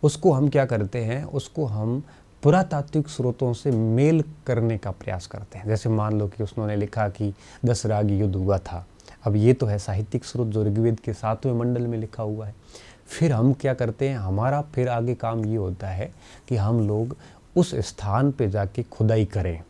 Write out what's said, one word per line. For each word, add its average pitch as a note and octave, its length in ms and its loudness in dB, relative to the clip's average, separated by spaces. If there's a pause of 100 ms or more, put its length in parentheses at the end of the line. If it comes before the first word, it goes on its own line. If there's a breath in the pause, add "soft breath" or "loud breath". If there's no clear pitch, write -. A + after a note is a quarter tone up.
उसको D#3 300 4
हम D3 160 4
क्या C#3 160 4
करते A#2 340 -2
हैं, A#2+ 260 -2
उसको - 400 -4
हम A2+ 380 -2 (400 loud breath)
पुरातात्विक D3+ 680 2
स्रोतों B2 440 -2
से B2+ 180 -2
मेल B2+ 540 4 (220)
करने A2+ 320 0
का G2+ 120 -6
प्रयास F#2 360 -8
करते G2+ 320 -14
हैं। F#2+ 80 -10
जैसे A2 220 0
मान G#2+ 300 2
लो G#2 100 0
कि G#2 140 -6
उन्होंने G#2 340 -4
लिखा G#2 320 -2
कि G2+ 260 -4 (300 loud breath)
दस A#2+ 220 2
राग G#2+ 240 2
युद्ध G2 260 2
हुआ F#2+ 220 2
था, F2 280 -10 (380 loud breath)
अब G#2 120 2
ये A2 160 6
तो B2+ 140 2
है G#2 120 0
साहित्यिक G#2 460 -4
स्रोत A#2 240 -4
जो G#2+ 160 0
ऋग्वेद A2 360 2
के A2+ 120 -6
सातवें A2 400 -2
मंडल A#2+ 340 0
में A#2 120 -4
लिखा A2 240 -8
हुआ G#2+ 240 -6
है। G#2+ 80 -12 (520 loud breath)
फिर D#3+ 260 0
हम B2 200 6
क्या C3 220 0
करते B2 340 -2
हैं, C3+ 80 -2
हमारा A2 440 0 (140)
फिर B2 140 0
आगे A#2+ 260 0
काम A2+ 300 -2
ये G#2+ 120 -2
होता F#2+ 320 -4
है F#2 220 -6 (380 loud breath)
कि B2+ 80 0
हम G#2+ 320 2
लोग A2+ 280 -2 (400 loud breath)
उस F3 180 2
स्थान A2+ 580 0
पे B2 180 0
जाके G2+ 320 -2
खुदाई A2 420 2
करें F2 460 -4